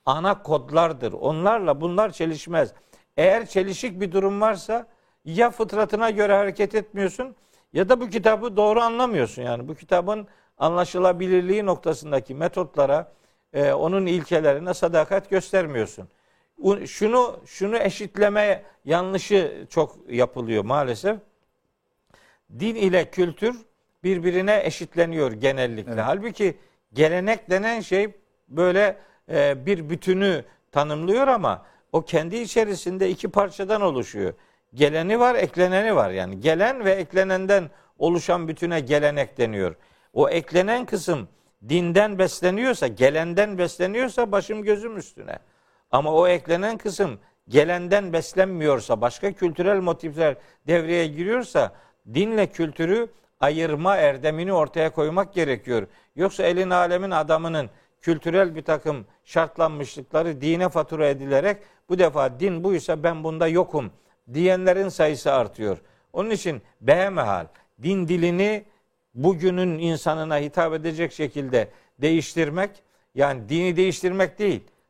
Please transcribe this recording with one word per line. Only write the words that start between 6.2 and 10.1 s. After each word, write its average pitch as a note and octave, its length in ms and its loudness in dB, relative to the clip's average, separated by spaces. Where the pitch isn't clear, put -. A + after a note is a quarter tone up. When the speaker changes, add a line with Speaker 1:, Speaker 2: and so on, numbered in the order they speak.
Speaker 1:
hareket G3 400 0
etmiyorsun G#3 600 -6
ya F#3 160 0
da B3+ 120 6
bu A#3+ 80 -6
kitabı A3 480 0
doğru G#3+ 240 4
anlamıyorsun. A#3 640 0
Yani B2 260 -6
bu D#3 60 -10
kitabın F#3+ 520 -2